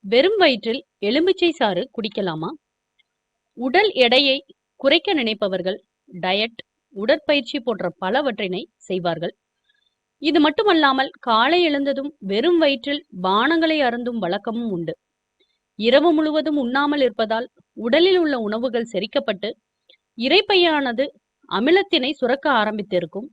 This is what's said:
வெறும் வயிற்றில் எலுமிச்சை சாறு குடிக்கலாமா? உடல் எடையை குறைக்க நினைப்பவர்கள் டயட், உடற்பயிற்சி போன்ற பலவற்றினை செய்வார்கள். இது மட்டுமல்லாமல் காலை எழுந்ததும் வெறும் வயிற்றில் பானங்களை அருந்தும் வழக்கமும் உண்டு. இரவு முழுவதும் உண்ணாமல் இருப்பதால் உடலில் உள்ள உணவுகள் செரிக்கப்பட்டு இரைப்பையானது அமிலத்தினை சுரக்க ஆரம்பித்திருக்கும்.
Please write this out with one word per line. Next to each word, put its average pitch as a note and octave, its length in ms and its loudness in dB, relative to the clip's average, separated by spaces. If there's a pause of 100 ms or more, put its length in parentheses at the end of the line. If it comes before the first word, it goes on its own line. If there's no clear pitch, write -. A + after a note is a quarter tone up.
வெறும் C#4 320 2
வயிற்றில் C4 440 2 (180)
எலுமிச்சை E4+ 520 2
சாறு G3 320 0 (100)
குடிக்கலாமா? F#3 580 -6 (1080)
உடல் C#4 360 2
எடையை C4 400 4 (460)
குறைக்க E4 340 2
நினைப்பவர்கள் G3+ 640 -2 (300)
டயட், F#3+ 520 -4 (340)
உடற்பயிற்சி C#4 680 -2
போன்ற G3 300 -4 (100)
பலவற்றினை G#3 600 -4 (140)
செய்வார்கள். E3+ 580 -6 (880)
இது D4+ 180 0
மட்டுமல்லாமல் D4+ 720 2 (100)
காலை B3+ 420 2
எழுந்ததும் C#4+ 580 -2
வெறும் A#3 380 0
வயிற்றில் C#4+ 440 0 (200)
பானங்களை D#4 580 2
அருந்தும் A#3+ 420 -2
வழக்கமும் G#3+ 480 -4
உண்டு. E3+ 260 -6 (840)
இரவு C4+ 340 4
முழுவதும் D4+ 460 0
உண்ணாமல் C#4 480 0
இருப்பதால் A3+ 440 -4 (260)
உடலில் E4 460 4
உள்ள D4 180 0
உணவுகள் A#3 520 -4
செரிக்கப்பட்டு G#3 580 -4 (680)
இரைப்பையானது D4 880 2 (420)
அமிலத்தினை D#4 640 0
சுரக்க C4 400 -2
ஆரம்பித்திருக்கும். G#3 800 -2